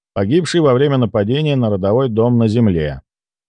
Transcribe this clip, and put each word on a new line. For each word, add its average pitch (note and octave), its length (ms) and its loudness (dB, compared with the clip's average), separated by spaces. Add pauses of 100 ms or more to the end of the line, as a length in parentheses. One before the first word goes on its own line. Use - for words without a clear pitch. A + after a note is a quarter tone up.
(120)
погибшей D3 480 -2
во C#3 140 2
время C#3 240 0
нападения B2+ 580 0
на A#2+ 140 0
родовой G#2 400 0
дом A#2 260 0
на A#2 120 2
земле. F2 520 0 (480)